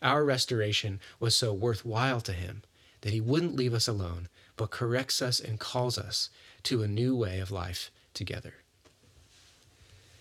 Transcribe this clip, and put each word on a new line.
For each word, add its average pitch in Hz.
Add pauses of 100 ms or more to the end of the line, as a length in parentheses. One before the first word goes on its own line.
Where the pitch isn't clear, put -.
Our 139
restoration 110 (200)
was 113
so 110
worthwhile 117
to 98
him 87 (380)
that 107
he 110
wouldn't 143
leave 123
us 113
alone, 87 (260)
but 110
corrects 123
us 123
and 110
calls 123
us - (340)
to 110
a 104
new 120
way 95
of 95
life 90 (240)
together. - (1700)